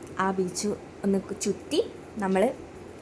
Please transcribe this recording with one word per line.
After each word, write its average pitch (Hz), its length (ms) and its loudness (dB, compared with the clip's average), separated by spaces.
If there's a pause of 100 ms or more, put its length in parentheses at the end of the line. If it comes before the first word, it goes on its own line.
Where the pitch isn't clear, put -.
(200)
ആ 190 120 4
ബീച്ച് 190 380 0 (360)
ഒന്ന് 196 160 6 (240)
ചുറ്റി 294 360 0 (440)
നമ്മൾ 190 180 6 (580)